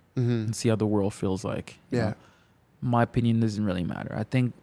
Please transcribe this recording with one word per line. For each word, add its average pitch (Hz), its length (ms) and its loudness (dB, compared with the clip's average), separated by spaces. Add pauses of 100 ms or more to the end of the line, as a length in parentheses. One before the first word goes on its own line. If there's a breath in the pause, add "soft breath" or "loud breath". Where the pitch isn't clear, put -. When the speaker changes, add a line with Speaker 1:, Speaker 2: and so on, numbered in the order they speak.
(160)
Speaker 1:
Mm-hmm. 120 140 2
Speaker 2:
and 113 260 -2
see - 120 0
how 110 80 4
the 107 100 2
world 104 280 0
feels 95 280 -2
like." - 360 -6 (120)
You 123 80 0
Speaker 1:
Yeah. 113 120 2
Speaker 2:
know? 104 40 -8 (680 soft breath)
My 120 200 2
opinion 117 380 2
doesn't 107 240 0
really 92 180 0
matter. - 320 -6
I 107 100 -4
think, 123 280 0 (100)